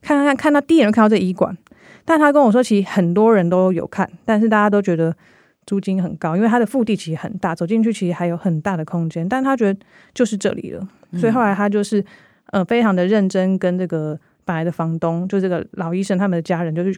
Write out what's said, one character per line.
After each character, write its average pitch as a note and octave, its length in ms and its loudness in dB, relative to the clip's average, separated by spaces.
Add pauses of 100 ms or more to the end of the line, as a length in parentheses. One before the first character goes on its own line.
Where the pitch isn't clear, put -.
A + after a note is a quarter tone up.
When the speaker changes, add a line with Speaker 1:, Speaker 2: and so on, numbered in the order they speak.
Speaker 1:
看 D4 140 0
看 C#4+ 100 2
看， C#4 100 2
看 D4 160 0
到 C#4+ 80 4
第 D#4+ 160 2
一 - 20 6
眼 A#3 80 6
就 G#3+ 60 2
看 A3 100 4
到 G#3+ 60 6
这 A3 80 4
医 F#3 160 0
馆。” F3+ 240 -2 (480)
但 E4 140 2
他 D4 120 4
跟 C#4+ 100 4
我 A#3+ 120 6
说， B3 100 4
其 G#3 180 2
实 F#3+ 80 -2
很 F3 260 0
多 A3 200 4
人 F3 140 2
都 F#3 240 2
有 - 140 -4
看， - 220 -4 (180)
但 G#3+ 120 2
是 A3+ 100 2
大 G#3+ 100 2
家 G#3 100 4
都 G3+ 120 2
觉 F#3+ 140 0
得 E3 180 0 (520)
租 G3 160 -4
金 F#3+ 200 -2
很 F3 160 -4
高， E3 200 -4
因 G3+ 60 2
为 A#3 40 2
他 A#3 120 2
的 A#3 80 2
腹 B3 180 -2
地 A3 100 0
其 E3 160 -6
实 D#3+ 60 -4
很 - 220 -10
大， E3+ 160 -4
走 E3+ 120 -4
进 A3+ 160 0
去 A3+ 80 0
其 G3+ 160 -4
实 F3 60 -2
还 F3 140 -4
有 E3+ 100 -4
很 E3 240 -2
大 F#3+ 160 -4
的 D#3 80 -6
空 E3 240 -4
间， E3 180 -6
但 B3+ 160 -4
他 C4+ 140 0
觉 G#3 160 0
得 G3 80 -8 (340)
就 B3 100 0
是 G#3+ 120 -2
这 G3 160 -2
里 - 180 -10
了， - 160 -12 (260)
Speaker 2:
嗯。 F3 60 -8
Speaker 1:
所 A3+ 100 2
以 A3 40 2
后 B3+ 80 0
来 G3+ 140 2
他 G3+ 120 -2
就 G#3 160 0
是， G3+ 220 -2 (480)
呃， G3 140 0
非 A#3 160 0
常 G#3 120 2
的 F3+ 120 2
认 G3+ 220 2
真 F#3+ 300 0
跟 F3+ 200 -2
这 F#3 80 -2
个 D#3 320 -6 (240)
本 F3 140 -4
来 D#3+ 80 -2
的 E3+ 80 -2
房 E3 260 -4
东， E3+ 300 -2
就 G3+ 120 -2
这 F#3 80 0
个 F3 240 -4
老 E3+ 220 -6
医 F#3+ 80 -2
生 F#3+ 160 -2
他 G3+ 80 0
们 F3+ 100 0
的 E3 60 -2
家 E3+ 220 -2
人 D#3+ 100 -4
就 E3+ 80 -2
去 F#3+ 160 -2